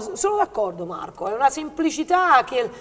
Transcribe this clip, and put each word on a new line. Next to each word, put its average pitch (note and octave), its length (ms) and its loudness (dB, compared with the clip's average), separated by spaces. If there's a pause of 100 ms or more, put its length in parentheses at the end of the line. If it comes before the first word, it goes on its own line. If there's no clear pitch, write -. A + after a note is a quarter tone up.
(120)
sono G4+ 240 0
d'accordo, F3+ 480 -2
Marco, F3 420 -8
è G3+ 60 -4
una C4 180 4
semplicità D#4 920 2
che B3 240 -2 (120)